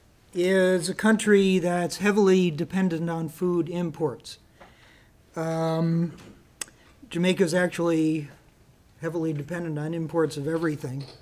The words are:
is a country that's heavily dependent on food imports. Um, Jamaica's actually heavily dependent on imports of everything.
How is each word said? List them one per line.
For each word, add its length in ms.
is 540
a 60
country 640
that's 380
heavily 520
dependent 600
on 180
food 400
imports. 680
Um, 800
Jamaica's 440
actually 760
heavily 320
dependent 440
on 160
imports 440
of 100
everything. 560